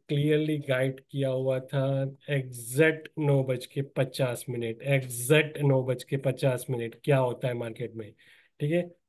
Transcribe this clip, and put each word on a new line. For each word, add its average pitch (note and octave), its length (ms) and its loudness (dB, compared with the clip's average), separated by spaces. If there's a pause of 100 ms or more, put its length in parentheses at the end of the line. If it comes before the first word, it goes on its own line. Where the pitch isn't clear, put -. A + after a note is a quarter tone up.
clearly D3+ 500 2
guide C3+ 420 -2 (120)
किया C3+ 180 0
हुआ C3 300 0
था C3+ 260 -2 (440)
Exact C3+ 800 0 (100)
नौ C#3+ 240 4
बज C3 220 -4
के - 160 -6 (160)
पचास C3 520 -2
मिनट, A#2 320 -6
exact C#3+ 760 2
नौ C3+ 260 4
बज B2+ 200 -4
के D3+ 140 -4
पचास C3 520 0
मिनट A#2 340 -4
क्या C#3+ 140 4
होता B2+ 300 0
है B2 60 -2
मार्केट A#2 420 -8
में। G#2+ 180 -12 (460)
ठीक D3 120 -2
है, F3 200 0 (180)